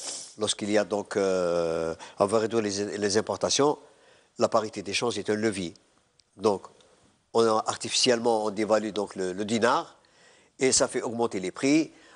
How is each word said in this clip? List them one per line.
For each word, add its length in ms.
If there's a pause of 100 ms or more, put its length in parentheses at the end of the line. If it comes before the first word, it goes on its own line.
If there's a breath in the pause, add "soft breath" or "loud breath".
(380 loud breath)
Lorsqu'il 320
y 80
a 60
donc, 340
euh, 800 (240 loud breath)
on 80
veut 100
réduire 240
les, 360
les 200
importations, 600 (600 soft breath)
la 100
parité 360
d'échange 340
est 140
un 40
levier. 380 (640)
Donc, 300 (640 soft breath)
on 100
a, 240
artificiellement, 800
on 60
dévalue 400
donc 240
le, 180
le 120
dinar 520 (640 soft breath)
et 120
ça 160
fait 140
augmenter 380
les 120
prix 400 (240 loud breath)